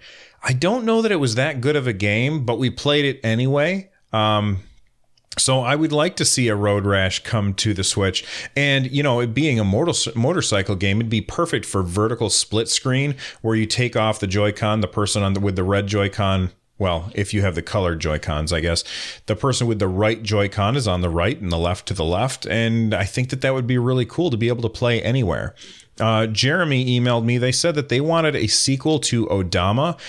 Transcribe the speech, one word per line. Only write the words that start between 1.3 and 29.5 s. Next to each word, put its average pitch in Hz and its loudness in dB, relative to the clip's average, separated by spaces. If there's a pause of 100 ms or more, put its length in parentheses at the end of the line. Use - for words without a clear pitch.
that 135 0
good 147 2
of 127 0
a 117 0
game, 113 0
but 117 0
we 127 2
played 147 0
it 135 -2
anyway. 143 0 (200)
Um, 104 2 (760)
so 131 2
I 123 0
would 151 0
like 160 0
to 170 0
see 120 2
a 107 2
Road 101 2
Rash 95 2
come 101 0
to 107 0
the 95 -2
Switch. 95 0 (320)
And, 139 0
you 143 0
know, 120 2
it 117 -2
being 139 2
a 110 2
motor-, 117 0
motorcycle 113 0
game, 98 0
it'd 113 -2
be 110 0
perfect 151 -2
for 98 -2
vertical 104 0
split - 0
screen 135 0 (260)
where 113 0
you 110 0
take 123 -2
off 110 0
the 101 -2
Joy-Con, 104 0
the 98 -2
person 101 -2
on 98 2
the, 98 0
with 101 0
the 95 0
red 101 0
Joy-Con. 98 0 (280)
Well, 87 -2
if 104 -4
you 98 2
have 95 0
the 82 -4
colored 87 -2
Joy-Cons, 78 -2
I 82 0
guess. 85 0 (440)
The 110 0
person 127 0
with 110 0
the 98 0
right 107 0
Joy-Con 104 0
is 123 0
on 90 0
the 90 0
right 87 0
and 90 -4
the 82 0
left 87 -2
to 101 -4
the 90 -2
left. 98 -2
And 113 0
I 95 0
think 127 -4
that 131 -6
that 135 2
would 127 -2
be 123 2
really 123 0
cool 170 -2
to 113 -2
be 113 0
able 120 -2
to 113 0
play 120 0
anywhere. 92 0 (460)
Uh, 110 2
Jeremy 127 0
emailed 120 2
me. 120 2
They 123 2
said 160 0
that 139 -2
they 123 2
wanted 160 2
a 104 0
sequel 147 0
to 117 0
Odama, 98 0